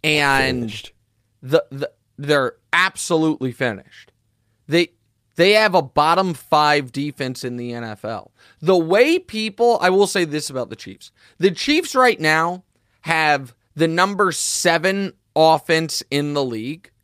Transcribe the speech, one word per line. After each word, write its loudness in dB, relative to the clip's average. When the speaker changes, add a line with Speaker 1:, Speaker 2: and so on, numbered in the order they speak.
Speaker 1:
And 0
Speaker 2:
Finished. -12
Speaker 1:
the, 0
the, -10
they're 0
absolutely 0
finished. -8
They, 0
they 4
have 2
a 4
bottom 0
five 0
defense -8
in -8
the -10
N -10
F -12
L. -10
The 4
way 2
people, 0
I 4
will 4
say -2
this -6
about -6
the -12
Chiefs. -20
The 2
Chiefs -2
right 4
now 0
have 0
the 0
number 0
seven -2
offense 2
in -2
the -2
league -8